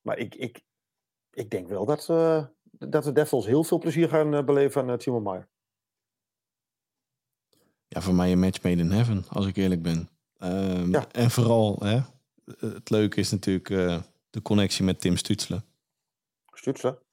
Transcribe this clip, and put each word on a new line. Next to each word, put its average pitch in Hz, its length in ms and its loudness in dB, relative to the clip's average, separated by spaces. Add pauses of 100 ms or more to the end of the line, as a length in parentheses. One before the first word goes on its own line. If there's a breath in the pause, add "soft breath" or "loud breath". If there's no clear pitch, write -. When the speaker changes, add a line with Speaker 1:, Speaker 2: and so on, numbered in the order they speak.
Speaker 1:
Maar 113 180 -6
ik, 117 160 -8
ik, - 300 -12 (640)
ik 113 200 -10
denk 92 180 -6
wel 98 160 -4
dat, 151 240 -4
eh, 165 360 2 (180)
dat 147 420 -4
de 143 80 -2
Devils 139 340 2
heel 143 180 4
veel 170 140 0
plezier 160 300 0
gaan, 151 260 2
eh, 147 100 0
beleven 139 380 2
aan, 123 80 -2
eh, 123 60 -2
Timo 120 240 -2
Meier. 92 280 -8 (2500)
Speaker 2:
Ja, - 120 -8
voor 92 140 0
mij 90 180 4
een 90 60 4
match 92 240 2
made 90 180 2
in 82 100 0
heaven, 107 380 2
als 98 180 -4
ik 98 100 -4
eerlijk 92 260 0
ben. 82 260 -2 (300)
Ehm, 92 520 -2
Speaker 1:
Ja. - 220 0
Speaker 2:
en 120 180 2
vooral, 113 480 2
hè, 107 220 0 (580)
het - 320 -8
leuke 107 300 2
is 95 100 0
natuurlijk, 95 400 -2
eh, 90 320 0 (280)
de 110 120 -8
connectie 101 420 2
met 92 160 0
Tim 90 160 2
Stutzle. - 460 -4 (920)
Speaker 1:
Stutzle? 131 460 -6 (140)